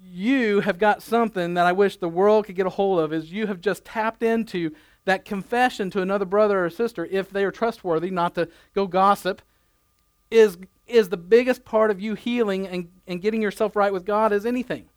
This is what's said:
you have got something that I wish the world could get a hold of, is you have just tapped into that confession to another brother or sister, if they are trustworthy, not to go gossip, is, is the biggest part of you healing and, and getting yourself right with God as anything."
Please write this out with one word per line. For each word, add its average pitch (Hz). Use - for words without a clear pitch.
you 202
have 185
got 208
something 220
that 175
I 175
wish 190
the 180
world 202
could 190
get 185
a -
hold 196
of, 156
is 160
you 208
have 190
just 185
tapped 220
into 220
that -
confession 214
to 196
another 196
brother 202
or 170
sister, 220
if 190
they 196
are 185
trustworthy, 185
not 175
to 170
go 196
gossip, 190
is, 214
is 220
the 196
biggest 240
part 220
of 190
you 214
healing 202
and, 180
and 180
getting 220
yourself 208
right 202
with 185
God 208
as 202
anything." 240